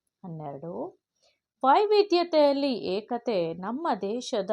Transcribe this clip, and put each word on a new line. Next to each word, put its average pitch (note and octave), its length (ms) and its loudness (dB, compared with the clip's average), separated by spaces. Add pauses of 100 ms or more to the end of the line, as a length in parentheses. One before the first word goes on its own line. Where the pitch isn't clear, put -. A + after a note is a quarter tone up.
(240)
ಹನ್ನೆರಡು, E3 760 -12 (640)
ವೈವಿಧ್ಯತೆಯಲ್ಲಿ E4+ 1080 4
ಏಕತೆ G3+ 840 -4
ನಮ್ಮ A#3 340 -6 (120)
ದೇಶದ G3+ 520 -4